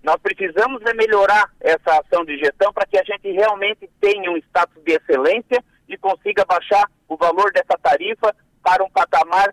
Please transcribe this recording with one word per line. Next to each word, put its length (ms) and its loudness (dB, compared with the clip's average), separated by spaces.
Nós 200 0
precisamos 640 -4
é 80 -2
melhorar 640 2
essa 420 0
ação 240 -2
de 140 -10
gestão 340 0
para 140 -4
que 120 0
a 40 0
gente 300 -8
realmente 580 -2
tenha 300 0
um 60 -4
status 480 -4
de 80 0
excelência 720 0
e 80 -14
consiga 480 -2
baixar 440 0
o 80 -10
valor 360 0
dessa 300 0
tarifa 520 -2
para 220 2
um 60 -10
patamar 640 0